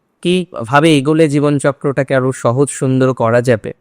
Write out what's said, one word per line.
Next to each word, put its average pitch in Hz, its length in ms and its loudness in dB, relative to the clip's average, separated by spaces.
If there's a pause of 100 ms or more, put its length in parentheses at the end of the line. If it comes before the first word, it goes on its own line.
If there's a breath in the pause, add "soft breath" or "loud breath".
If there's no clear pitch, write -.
(220)
কিভাবে 160 760 0
এগোলে 156 320 2
জীবনচক্রটাকে 143 840 -2
আরো 131 180 0
সহজ 131 360 -2
সুন্দর 131 460 0
করা 120 280 0
যাবে 113 380 -2